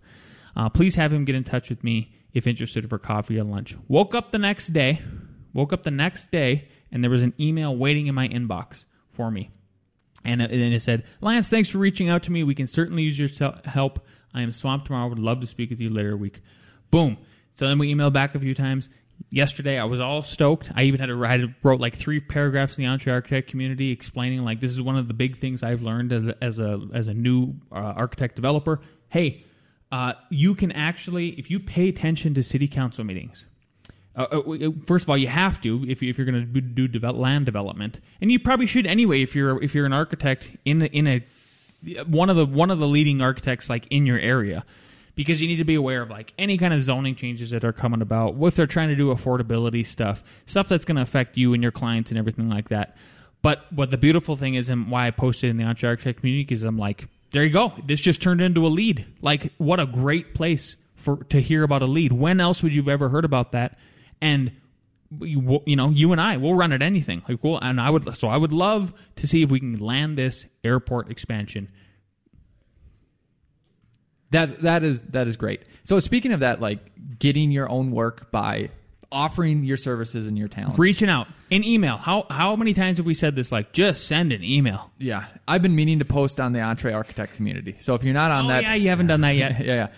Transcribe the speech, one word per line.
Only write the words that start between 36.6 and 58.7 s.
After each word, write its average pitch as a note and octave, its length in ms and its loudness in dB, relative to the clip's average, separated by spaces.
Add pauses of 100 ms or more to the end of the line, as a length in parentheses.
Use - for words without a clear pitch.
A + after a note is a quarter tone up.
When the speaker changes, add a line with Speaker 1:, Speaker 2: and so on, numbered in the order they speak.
Speaker 1:
do B2+ 280 -2
devel-, A#2 280 -4
land C3 300 0
development, G#2 540 -6 (200)
and G3+ 100 2
you B3 80 6
probably B3+ 280 2
should G#3 200 2
anyway F3 360 4
if B2+ 120 -4
you're, C#3 280 0
if D3 120 -2
you're D3 120 2
an C3+ 60 0
architect C#3+ 580 -2 (140)
in, D#3 180 2
in D3 240 2
a, B2+ 180 2 (840)
one E3+ 240 2
of F3+ 60 4
the, D#3 100 4
one D3 240 2
of F3+ 80 0
the D3+ 80 0
leading D3 340 4
architects, B2+ 500 -2
like, A#2 200 -4
in C#3+ 160 2
your B2 120 2
area, G#2 460 0 (520)
because D3+ 260 0
you E3 60 0
need E3+ 80 0
to D#3+ 80 0
be D#3+ 100 2
aware C3 280 0
of, A2+ 80 -10
like, A2 280 -16
any G3 180 0
kind F3 160 2
of D3 100 2
zoning C3 320 0
changes A#2+ 360 -8
that A#2 140 -2
are A#2 80 2
coming A#2 300 0
about, G#2+ 380 0
if E3 140 4
they're E3 120 4
trying D#3+ 220 0
to D3 80 0
do C#3 160 2
affordability A#2 720 0
stuff, G#2 380 -4 (240)
stuff G3 220 0
that's F3 160 2
gonna D3 180 0
affect B2 340 -2
you B2 160 4
and A#2+ 100 2
your A#2+ 100 2
clients A#2 380 -2
and A2+ 80 -2
everything A2+ 300 -2
like G#2 200 -2
that. - 280 -4 (460)
But D3+ 300 0
what C#3 180 -2
the C3+ 80 -2
beautiful D3+ 380 4
thing C3+ 180 -4
is, B2 140 -2
and A#2+ 220 -2
why B2 160 0
I A#2+ 40 0
posted B2 400 0
in A2+ 60 0
the A2+ 80 0
Entre A#2 240 -2
Architect A#2 320 -2
community, C3+ 320 -2
is A2 100 -4
I'm A2+ 160 -2
like, G2+ 300 -6 (220)
"There C#3+ 120 2
you D#3 80 4
go. G3 220 2 (140)
This C#3+ 140 0
just - 200 2
turned F3+ 220 2
into E3+ 240 4
a - 20 4
lead. E3 380 0 (160)